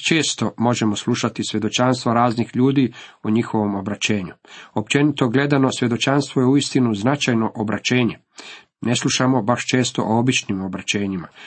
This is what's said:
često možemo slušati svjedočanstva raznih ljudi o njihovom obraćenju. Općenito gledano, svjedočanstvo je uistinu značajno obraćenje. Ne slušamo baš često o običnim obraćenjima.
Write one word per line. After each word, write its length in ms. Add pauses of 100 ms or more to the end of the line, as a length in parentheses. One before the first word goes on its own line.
često 500
možemo 380
slušati 480
svjedočanstva 720
raznih 400
ljudi 380 (300)
o 80
njihovom 440
obraćenju. 580 (420)
Općenito 540
gledano, 440
svjedočanstvo 720
je 40
uistinu 480
značajno 600
obraćenje. 640 (600)
Ne 160
slušamo 460
baš 240
često 360
o 160
običnim 420
obraćenjima. 680 (180)